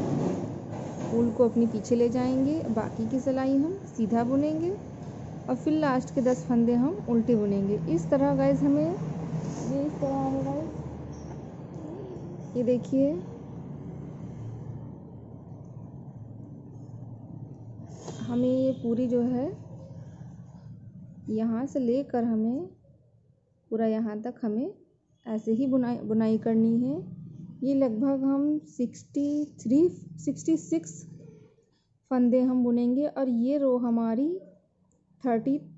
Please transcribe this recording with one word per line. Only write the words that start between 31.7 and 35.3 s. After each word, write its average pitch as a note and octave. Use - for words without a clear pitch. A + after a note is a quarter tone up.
फंदे B3
हम B3+
बुनेंगे A#3+
और C4+
ये B3
रो C4+
हमारी A#3
थर्टी B3